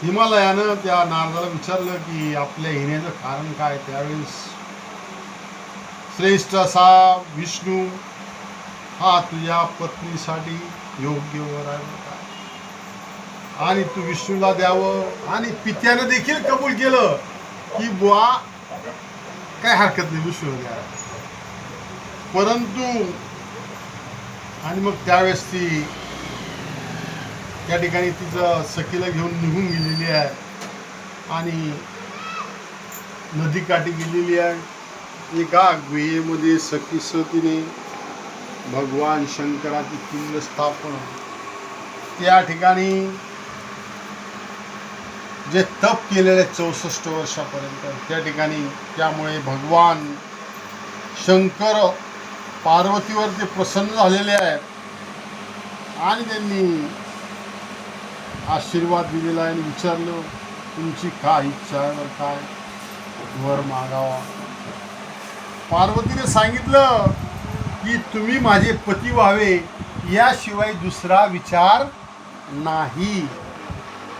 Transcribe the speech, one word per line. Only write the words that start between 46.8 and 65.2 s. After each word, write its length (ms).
वर्षापर्यंत, 760
त्या 120
ठिकाणी, 480
त्यामुळे 420
भगवान 720
शंकर 600
पार्वतीवर 640
ते 160
प्रसन्न 500
झालेले 360
आहेत 1700
आणि 220
त्यांनी 640
आशीर्वाद 560
दिलेला 360
आहे 100
आणि 100
विचारलं, 600
"तुमची 320
काय 240
इच्छा 320
आहे 120
बरं, 160
काय 180
वर 180
मागावा?" 580